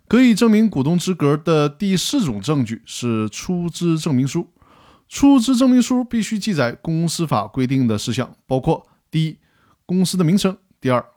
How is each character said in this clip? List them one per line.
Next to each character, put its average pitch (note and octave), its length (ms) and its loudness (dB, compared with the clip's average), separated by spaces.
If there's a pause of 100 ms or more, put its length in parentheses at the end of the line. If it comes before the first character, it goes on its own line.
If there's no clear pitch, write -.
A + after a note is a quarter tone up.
可 A#3+ 160 4
以 A#3+ 140 6
证 A3+ 160 2
明 G#3+ 180 4
股 C#3 140 -2
东 E3+ 160 0
资 F#3 160 -4
格 D3 220 0
的 D3+ 320 0
第 F#3+ 260 -2
四 A#3 300 -2
种 G#2 160 -4
证 C#3+ 240 -2
据 A2 200 -8
是 A2 440 -4
出 F3 400 -6
资 E3 280 -2
证 D#3 160 -2
明 C3 140 0
书。 - 240 -6 (560)
出 C#4 320 4
资 B3+ 160 0
证 B3+ 140 4
明 B3 120 6
书 B3+ 220 0
必 A#3 180 -4
须 G#3+ 160 -4
记 G3 160 -4
载 B2 200 0
公 E3 340 -2
司 D#3+ 180 -4
法 G#2+ 220 -2
规 C3 180 -2
定 C3 220 0
的 G#2+ 100 0
事 A#2 140 -4
项， A#2+ 240 -4 (100)
包 C3 140 -2
括： - 260 -2 (240)
第 D#3+ 180 -2
一， D#3 100 -10 (480)
公 F3+ 200 0
司 F#3 120 -4
的 F3+ 80 2
名 F3+ 120 2
称； F#3+ 160 0 (280)
第 B2+ 100 -2
二， A#2+ 140 0 (120)